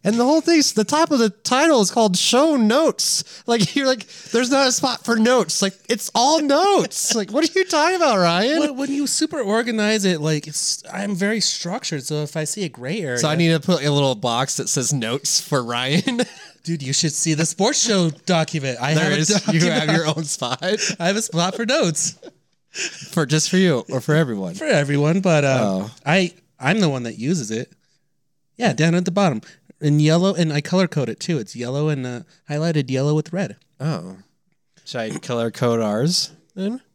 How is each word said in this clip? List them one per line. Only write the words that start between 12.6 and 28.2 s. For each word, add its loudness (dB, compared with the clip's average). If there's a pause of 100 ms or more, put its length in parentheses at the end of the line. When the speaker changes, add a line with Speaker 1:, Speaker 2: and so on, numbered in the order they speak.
Speaker 2:
a -6
gray -8
area -4
Speaker 1:
So 0
I 0
need 4
to 2
put 0
a 2
little 2
box -2
that -6
says -2
"Notes -2
for -2
Ryan." -2 (220)
<laughs> -20
Speaker 2:
Dude, -6
you -6
should 0
see -2
the 0
sports 0
show 2 (160)
document. -2
I 0
Speaker 1:
There 2
Speaker 2:
have 0
a 2
Speaker 1:
is. 0
You 2 (240)
Speaker 2:
document. 2
Speaker 1:
have 0
your 0
own -2
spot. -4
Speaker 2:
<laughs> -4
I -2
have 0
a -2
spot -2
for -4
notes. -2 (520)
Speaker 1:
For, -4
just 0
for 2
you 4
or -2
for 0
everyone? 0
Speaker 2:
For -10
everyone, 2
but, 2
uh, 2
Speaker 1:
Oh. -2 (160)
Speaker 2:
I, 2 (240)
I'm 0
the 4
one -2
that -8
uses -2
it. -6 (840)